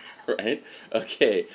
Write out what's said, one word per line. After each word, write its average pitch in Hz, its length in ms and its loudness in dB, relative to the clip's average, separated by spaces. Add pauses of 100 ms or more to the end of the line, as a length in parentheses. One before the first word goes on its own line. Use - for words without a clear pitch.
(260)
Right? 113 380 -2 (300)
Okay, 110 600 2